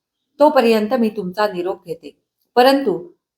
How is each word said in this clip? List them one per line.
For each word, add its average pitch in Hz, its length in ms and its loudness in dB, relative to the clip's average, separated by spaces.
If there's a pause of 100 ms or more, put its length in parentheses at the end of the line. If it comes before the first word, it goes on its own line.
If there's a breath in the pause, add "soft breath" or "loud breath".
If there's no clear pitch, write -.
(380)
तोपर्यंत 233 560 2
मी 233 140 0
तुमचा 202 440 -6
निरोप 180 340 -8
घेते. 160 340 -16 (340)
परंतु 254 580 2 (260)